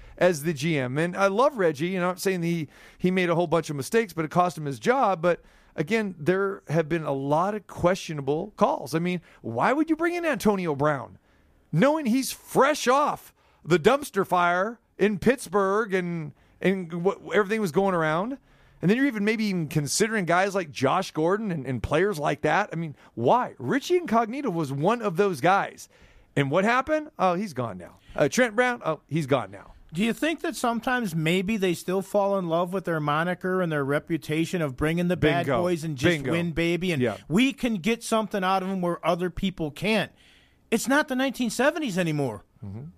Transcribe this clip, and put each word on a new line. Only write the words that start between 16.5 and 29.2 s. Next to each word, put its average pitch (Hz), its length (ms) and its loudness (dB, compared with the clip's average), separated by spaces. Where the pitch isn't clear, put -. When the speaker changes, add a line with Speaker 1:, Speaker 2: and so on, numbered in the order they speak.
Speaker 1:
and 185 320 0
what, 190 160 0
everything 208 280 2
was 190 100 -2
going 190 240 2
around? 170 420 0
And 160 80 2
then 220 80 6
you're 277 100 2
even 220 160 -2
maybe 220 220 0
even 180 240 -2
considering 196 560 0
guys 180 280 2
like 190 160 -2
Josh 135 420 0
Gordon 196 380 0
and, 147 160 -4
and 127 160 -4
players 170 380 0
like 151 220 -2
that. 165 320 2
I - 20 -6
mean, 160 180 -6
why? 156 420 2
Richie 214 380 0
Incognito 247 540 0
was 165 240 -4
one 185 280 0
of 202 140 -2
those 185 240 0
guys. 165 480 0
And 139 160 0
what 185 140 2
happened? 302 520 0
Oh, 180 180 2
he's 190 180 -6
gone 117 240 -6
now. - 220 -18
Uh, 147 100 2
Trent 233 260 2
Brown, 240 320 0
oh, 156 220 -4
he's 147 200 -2